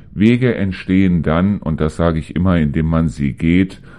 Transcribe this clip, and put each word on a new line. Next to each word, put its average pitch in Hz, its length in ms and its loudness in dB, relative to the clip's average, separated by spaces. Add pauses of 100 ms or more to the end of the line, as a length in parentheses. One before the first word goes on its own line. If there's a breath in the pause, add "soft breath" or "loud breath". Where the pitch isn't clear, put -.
(120 loud breath)
Wege 120 440 2
entstehen 92 640 0
dann, 87 380 0
und 78 220 -4
das 76 160 -2
sage 82 220 0
ich - 180 -8
immer, 92 180 2
indem 78 300 0
man 80 240 0
sie 71 240 -4
geht 87 480 0 (180 loud breath)